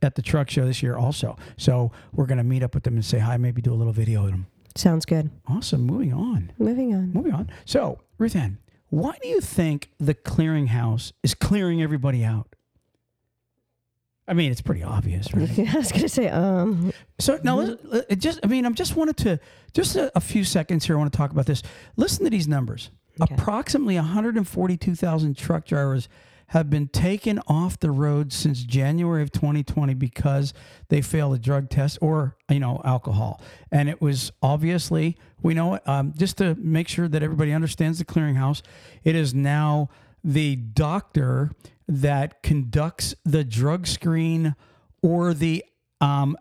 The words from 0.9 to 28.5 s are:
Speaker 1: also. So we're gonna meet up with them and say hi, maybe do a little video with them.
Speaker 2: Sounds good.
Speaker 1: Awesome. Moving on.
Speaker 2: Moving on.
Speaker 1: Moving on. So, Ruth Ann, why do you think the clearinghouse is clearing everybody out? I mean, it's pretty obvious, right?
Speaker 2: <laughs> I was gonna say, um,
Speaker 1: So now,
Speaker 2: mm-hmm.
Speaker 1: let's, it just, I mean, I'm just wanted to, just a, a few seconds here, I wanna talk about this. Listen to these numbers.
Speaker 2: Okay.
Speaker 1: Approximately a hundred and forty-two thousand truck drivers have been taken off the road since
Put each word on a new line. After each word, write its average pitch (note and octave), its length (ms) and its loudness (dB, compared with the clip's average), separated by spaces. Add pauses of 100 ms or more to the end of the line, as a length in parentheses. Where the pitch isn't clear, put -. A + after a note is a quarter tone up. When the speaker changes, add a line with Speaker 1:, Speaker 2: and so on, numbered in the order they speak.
Speaker 1:
also. A#2+ 400 -2 (220)
So B2 340 2 (220)
we're D3 120 0
gonna B2+ 200 0
meet B2+ 180 0
up B2 100 -2
with - 120 -2
them B2 80 -2
and A2+ 100 0
say A2+ 160 0
hi, A2+ 160 2
maybe B2 260 0
do A#2+ 120 0
a - 20 0
little A2+ 160 2
video A2 320 0
with G2 80 0
them. F#2 160 -4 (300)
Speaker 2:
Sounds E3 260 4
good. D#3 260 0 (160)
Speaker 1:
Awesome. C#3+ 360 -2
Moving D3 320 0
on. D#3 440 -2
Speaker 2:
Moving A#3+ 380 0
on. F#3 160 -2
Speaker 1:
Moving B3 220 0
on. - 180 -4 (140)
So, - 340 -2 (180)
Ruth A3+ 160 0
Ann, G#2+ 260 -2 (280)
why F#3+ 340 -2
do B4+ 60 -8
you A#4 140 0
think D#3+ 480 -2 (100)
the D3 160 0
clearinghouse B2 960 0 (100)
is - 120 0
clearing F3+ 480 0
everybody C#3 420 0
out? A2 320 -2 (1700)
I F#3 100 -2
mean, D#3 180 2
it's A#2+ 80 -4
pretty - 220 -4
obvious, G2 500 -2
right? D#3 160 0 (100)
Speaker 2:
<laughs> A3+ 160 0
I - 20 2
was B3+ 140 -2
gonna D#4+ 160 2
say, B3+ 220 0
um, F#3 640 0 (260)
Speaker 1:
So D4 240 0
now, B3 140 2
Speaker 2:
mm-hmm. - 320 -4
Speaker 1:
let's, A#3 200 -2
it G3 100 0
just, D#4 220 -2
I G3 60 0
mean, B3+ 180 2
I'm A#3 100 -2
just - 200 -4
wanted D#4 220 0
to, F3+ 220 0 (340)
just - 240 0
a, D4+ 180 0
a E3+ 60 2
few G3+ 240 0
seconds E3 400 0
here, D#3+ 100 2
I - 20 2
wanna D3 120 2
talk C#3+ 220 -2
about C#3+ 140 0
this. C#3+ 160 0 (360)
Listen F#4 260 0
to E4+ 60 2
these F#3+ 180 0
numbers. C3 420 -4 (320)
Speaker 2:
Okay. E3 140 2
Speaker 1:
Approximately A3+ 640 0
a E3 40 0
hundred G#3+ 360 0
and G3 100 0
forty-two F3+ 480 -2
thousand D#3 420 0
truck D#3+ 280 -4
drivers C#3 420 0 (400)
have E3 220 2
been D3 180 0
taken G3+ 600 0
off E3+ 300 0
the D#3 140 0
road D3 400 0
since B2+ 320 -2